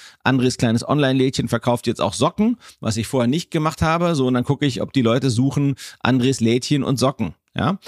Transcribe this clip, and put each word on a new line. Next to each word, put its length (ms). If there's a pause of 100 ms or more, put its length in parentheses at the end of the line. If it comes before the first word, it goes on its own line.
(220)
Andres 360
kleines 300
Online-Lädchen 600
verkauft 400
jetzt 120
auch 120
Socken, 440 (220)
was 180
ich 120
vorher 180
nicht 240
gemacht 320
habe. 320
So, 140
und 60
dann 100
gucke 200
ich, 160
ob 120
die 100
Leute 260
suchen, 460 (240)
Andres 400
Lädchen 460
und 140
Socken. 360 (180)
Ja, 360